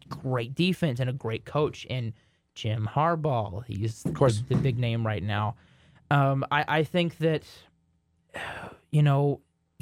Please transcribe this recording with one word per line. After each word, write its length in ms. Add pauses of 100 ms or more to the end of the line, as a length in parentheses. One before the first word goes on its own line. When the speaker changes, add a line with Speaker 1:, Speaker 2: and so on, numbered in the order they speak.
Speaker 1:
great 460
defense 460
and 80
a 60
great 320
coach 420
and 240 (440)
Jim 360
Harbaugh. 760
He's 380
Speaker 2:
Of 100
course. 340
Speaker 1:
the, 80
the 40
big 180
name 280
right 160
now. 320 (560)
Um, 400
I, 160
I 160
think 360
that, 260 (880)
<sighs> 560
you 120
know, 380 (420)